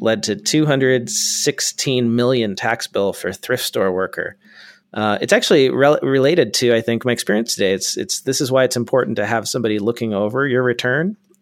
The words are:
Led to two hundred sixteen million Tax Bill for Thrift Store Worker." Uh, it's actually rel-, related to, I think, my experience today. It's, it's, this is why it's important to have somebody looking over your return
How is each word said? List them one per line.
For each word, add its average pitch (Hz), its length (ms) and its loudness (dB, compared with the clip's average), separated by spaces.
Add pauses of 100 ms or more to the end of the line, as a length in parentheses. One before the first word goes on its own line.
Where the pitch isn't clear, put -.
Led 110 240 0
to 107 120 -2
two 156 300 0
hundred 131 440 2
sixteen - 1080 -2
million 120 400 0
Tax 113 300 -2
Bill 98 260 -2
for 90 200 -6
Thrift 123 320 -4
Store 98 280 0
Worker." 90 440 -4 (580)
Uh, 104 280 0
it's 120 100 0
actually 151 380 4
rel-, 139 320 4
related 135 500 2
to, 120 220 2
I 113 80 4
think, 117 240 -2
my 123 60 2
experience - 420 -2
today. 98 180 0
It's, - 240 -4
it's, 107 260 -6
this 131 200 -2
is 127 100 -2
why 131 120 4
it's 127 120 0
important 120 400 0
to 104 80 -2
have 110 240 -2
somebody 113 300 -2
looking 113 340 -2
over 107 340 0
your 127 160 2
return 127 540 0 (260)